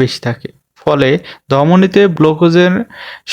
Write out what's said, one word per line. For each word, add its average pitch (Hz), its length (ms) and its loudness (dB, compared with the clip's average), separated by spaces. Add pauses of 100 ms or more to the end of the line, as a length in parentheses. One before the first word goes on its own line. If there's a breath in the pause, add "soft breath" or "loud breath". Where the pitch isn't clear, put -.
বেশি - 240 -4
থাকে, 117 220 -8 (320)
ফলে 139 300 0 (420 loud breath)
ধমনীতে 180 500 2 (160)
ব্লকেজের 165 540 2 (600 loud breath)